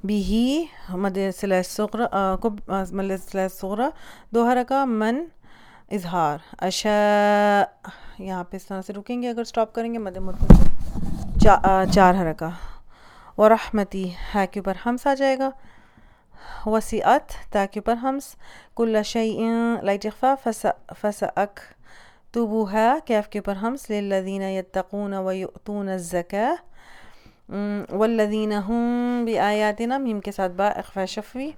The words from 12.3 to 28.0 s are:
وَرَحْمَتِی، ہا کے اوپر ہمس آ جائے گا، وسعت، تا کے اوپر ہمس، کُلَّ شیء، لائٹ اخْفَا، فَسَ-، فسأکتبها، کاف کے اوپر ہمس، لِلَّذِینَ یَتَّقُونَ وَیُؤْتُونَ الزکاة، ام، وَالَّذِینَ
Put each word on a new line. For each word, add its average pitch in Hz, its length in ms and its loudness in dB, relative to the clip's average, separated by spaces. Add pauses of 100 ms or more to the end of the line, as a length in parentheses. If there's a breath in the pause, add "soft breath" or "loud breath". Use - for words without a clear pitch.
وَرَحْمَتِی، 202 720 2 (240)
ہا 202 100 2
کے 196 160 -6
اوپر 190 120 -2 (140)
ہمس 240 200 -2
آ 277 80 4
جائے 269 240 2
گا، 269 120 0 (1160 loud breath)
وسعت، 220 840 0
تا 196 140 2
کے 202 140 -8
اوپر 226 120 0
ہمس، 262 420 -4 (420 loud breath)
کُلَّ 226 280 2
شیء، 226 360 -2 (420)
لائٹ 202 240 0
اخْفَا، 262 280 2 (100)
فَسَ-، - 560 -2
فسأکتبها، 214 2000 -2 (100)
کاف 208 200 0
کے 214 100 -8
اوپر 196 180 -4
ہمس، 226 340 -6
لِلَّذِینَ 196 520 -2
یَتَّقُونَ 190 720 -4
وَیُؤْتُونَ 190 760 -4
الزکاة، 185 680 -2 (920 loud breath)
ام، 208 420 -4
وَالَّذِینَ 214 600 2